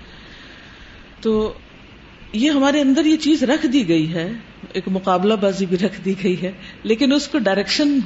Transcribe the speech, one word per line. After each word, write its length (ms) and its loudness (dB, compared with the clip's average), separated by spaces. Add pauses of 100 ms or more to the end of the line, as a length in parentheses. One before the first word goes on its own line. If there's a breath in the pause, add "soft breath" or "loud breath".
(1200 loud breath)
تو 320 0 (800)
یہ 180 2
ہمارے 300 2
اندر 240 4
یہ 120 4
چیز 260 2
رکھ 240 2
دی 220 0
گئی 260 2
ہے 180 -4 (400)
ایک 140 -6
مقابلہ 480 0
بازی 320 0
بھی 120 0
رکھ 260 -4
دی 180 -2
گئی 200 -2
ہے، 100 -4 (300 loud breath)
لیکن 300 2
اس 160 0
کو 100 -2
ڈائریکشن 680 0